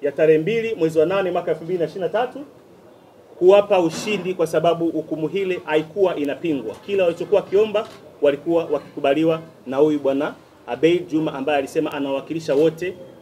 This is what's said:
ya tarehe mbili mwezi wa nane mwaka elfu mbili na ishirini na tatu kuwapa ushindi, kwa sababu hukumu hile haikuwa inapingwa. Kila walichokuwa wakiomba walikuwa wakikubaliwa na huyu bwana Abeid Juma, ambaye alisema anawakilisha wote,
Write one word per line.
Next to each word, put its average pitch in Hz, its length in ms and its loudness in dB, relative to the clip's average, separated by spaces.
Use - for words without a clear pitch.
ya 143 100 -2
tarehe 156 280 4
mbili 220 360 -2
mwezi 165 240 0
wa 156 60 6
nane 190 260 0
mwaka 175 200 -2
elfu 165 120 -6
mbili 175 160 -4
na 160 60 0
ishirini 185 200 -4
na 160 40 -4
tatu 247 300 -2
kuwapa 202 400 6
ushindi, 180 540 -2
kwa 165 140 -2
sababu 165 420 0
hukumu 156 380 -4
hile 180 380 -4
haikuwa 160 500 0
inapingwa. 139 600 -4
Kila 196 180 -2
walichokuwa 170 380 0
wakiomba 208 460 0
walikuwa 160 440 2
wakikubaliwa 147 760 0
na 131 100 -4
huyu 151 220 4
bwana 139 340 -2
Abeid 156 400 0
Juma, 156 260 -2
ambaye 143 240 -2
alisema 147 360 -2
anawakilisha 139 600 -4
wote, 160 380 0